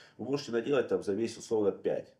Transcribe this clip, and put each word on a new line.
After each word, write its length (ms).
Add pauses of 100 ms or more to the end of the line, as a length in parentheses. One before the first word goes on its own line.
(180)
вы 80
можете 260
наделать 360
там 160
за 100
месяц 260
условно 320
пять. 480